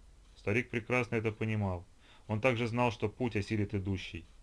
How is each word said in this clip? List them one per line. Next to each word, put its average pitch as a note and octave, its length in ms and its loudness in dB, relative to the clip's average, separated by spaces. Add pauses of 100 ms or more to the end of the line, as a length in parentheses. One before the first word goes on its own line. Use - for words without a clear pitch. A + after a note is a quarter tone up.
(360)
Старик A2+ 340 0
прекрасно A#2+ 460 0
это A2 160 0
понимал. G#2 520 -2 (440)
Он G#2+ 120 0
также A#2+ 260 4
знал, A#2+ 260 2
что A2 160 -2
путь A#2 280 -2
осилит G#2 380 0
идущий. F#2 500 -4 (180)